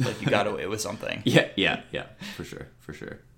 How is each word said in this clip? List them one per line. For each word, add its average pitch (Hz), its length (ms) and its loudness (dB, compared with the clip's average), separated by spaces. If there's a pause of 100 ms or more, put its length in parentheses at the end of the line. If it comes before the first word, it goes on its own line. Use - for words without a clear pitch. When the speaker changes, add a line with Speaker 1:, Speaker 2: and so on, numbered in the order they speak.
Speaker 1:
Like, 107 180 -2
you - 60 -2
got 104 200 4
Speaker 2:
<laughs> - 0 -
Speaker 1:
away 85 200 -2
with 104 140 -4
something. - 440 -6
Speaker 2:
Yeah, 127 300 6
yeah, 85 260 2 (100)
yeah, - 140 -4 (300)
for - 80 -8
sure, - 240 -12 (120)
for - 140 -14
sure. - 260 -12 (180)